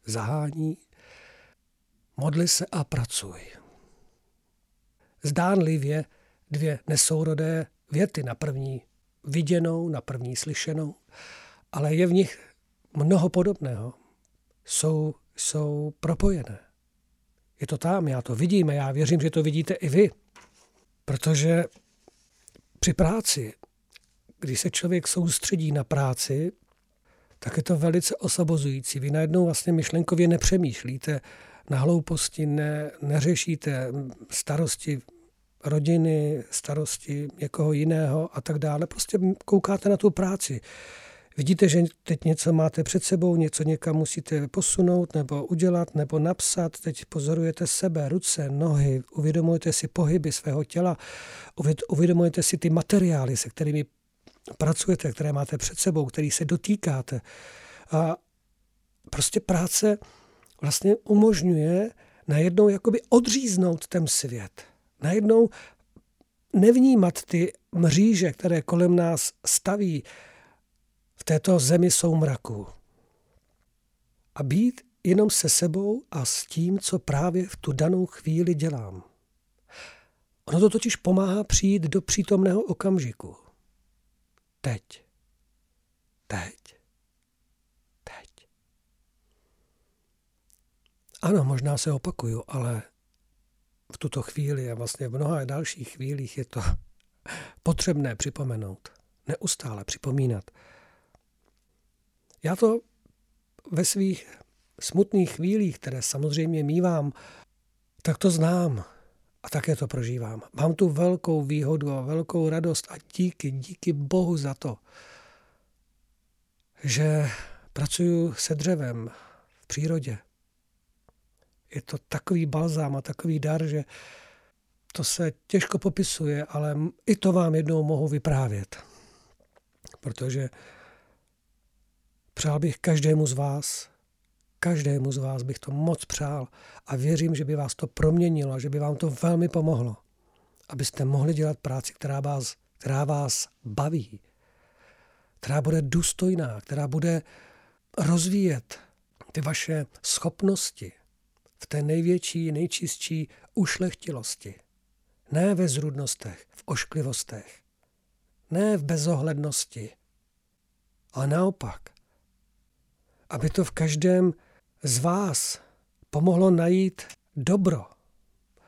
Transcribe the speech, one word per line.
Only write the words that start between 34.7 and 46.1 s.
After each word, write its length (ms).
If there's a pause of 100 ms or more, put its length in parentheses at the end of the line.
rodiny, 840
starosti 800 (120)
někoho 320
jiného 600
a 80
tak 180
dále. 280
Prostě 320 (260)
koukáte 440
na 80
tu 140
práci. 500 (760)
Vidíte, 320
že 140 (200)
teď 220
něco 280
máte 320
před 200
sebou, 320
něco 260
někam 340
musíte 520
posunout 640
nebo 320
udělat 480
nebo 240